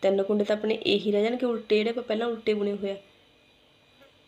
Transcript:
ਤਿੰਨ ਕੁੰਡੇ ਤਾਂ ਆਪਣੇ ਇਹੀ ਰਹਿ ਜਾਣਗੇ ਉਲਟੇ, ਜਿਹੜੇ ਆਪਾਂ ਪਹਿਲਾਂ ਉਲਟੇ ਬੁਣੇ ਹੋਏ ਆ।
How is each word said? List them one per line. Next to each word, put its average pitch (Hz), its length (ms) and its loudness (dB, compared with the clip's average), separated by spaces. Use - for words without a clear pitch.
ਤਿੰਨ 196 200 4
ਕੁੰਡੇ 208 220 2
ਤਾਂ 208 120 0
ਆਪਣੇ 214 180 0
ਇਹੀ 202 380 0
ਰਹਿ 208 100 4
ਜਾਣਗੇ 247 240 0
ਉਲਟੇ, 220 300 0
ਜਿਹੜੇ 214 140 2
ਆਪਾਂ 233 120 -4
ਪਹਿਲਾਂ 226 240 -2
ਉਲਟੇ 226 280 -2
ਬੁਣੇ 202 180 0
ਹੋਏ 196 180 -4
ਆ। 196 60 -6